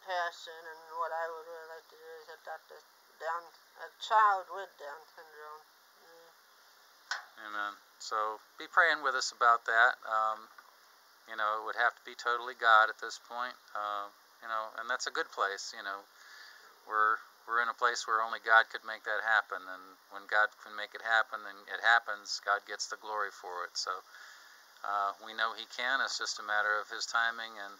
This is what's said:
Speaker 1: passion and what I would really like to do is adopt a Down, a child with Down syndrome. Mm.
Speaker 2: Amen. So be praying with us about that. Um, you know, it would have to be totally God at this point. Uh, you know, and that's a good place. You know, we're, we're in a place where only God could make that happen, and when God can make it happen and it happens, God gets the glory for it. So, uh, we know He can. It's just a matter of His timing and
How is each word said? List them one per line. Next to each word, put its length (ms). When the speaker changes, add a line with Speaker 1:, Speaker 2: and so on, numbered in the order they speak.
Speaker 1:
passion 580
and 160
what 80
I 160
would 240
really 160
like 240
to 80
do 120
is 80
adopt 400
a 80
Down, 240
a 160
child 560
with 240
Down 240
syndrome. 500
Mm. 320
Speaker 2:
Amen. 260
So 400
be 160
praying 320
with 160
us 160
about 320
that. 400
Um, 400
you 80
know, 240
it 80
would 80
have 220
to 100
be 80
totally 400
God 320
at 160
this 240
point. 300
Uh, 320
you 80
know, 320
and 80
that's 220
a 20
good 240
place. 400
You 80
know, 240
we're, 320
we're 160
in 80
a 80
place 320
where 160
only 240
God 240
could 160
make 160
that 240
happen, 320
and 400
when 160
God 160
can 160
make 160
it 80
happen 400
and 240
it 160
happens, 640
God 160
gets 240
the 160
glory 320
for 320
it. 80
So, 160
uh, 320
we 160
know 160
He 240
can. 240
It's 160
just 240
a 80
matter 320
of 80
His 200
timing 520
and 200